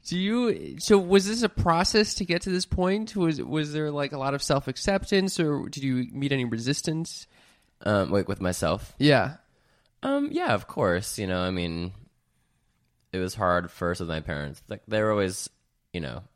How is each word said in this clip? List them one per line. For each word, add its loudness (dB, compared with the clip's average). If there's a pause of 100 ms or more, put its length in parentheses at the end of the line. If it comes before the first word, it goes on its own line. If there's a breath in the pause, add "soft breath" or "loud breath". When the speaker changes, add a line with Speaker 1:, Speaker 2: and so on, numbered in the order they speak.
Speaker 1:
Do -2
you, -2
so 8
was 6
this -2
a 2
process 4
to -4
get 0
to -4
this 0
point? 0
Was, 0
was -2
there, -2
like, -4
a -8
lot -2
of -4
self-acceptance, 0
or 0
did -8
you 0
meet -2
any 2
resistance? -4 (560 soft breath)
Speaker 2:
Um, 2
wait, 2
with -6
myself? -2
Speaker 1:
Yeah. 4 (640)
Speaker 2:
Um, -2
yeah, 0
of -4
course. -2
You -4
know, -2
I -2
mean, -4 (1200)
it -4
was -4
hard 2
first -4
with -6
my -4
parents. -8
Like, -12
they 0
were 2
always, -2 (420)
you -6
know -8 (140)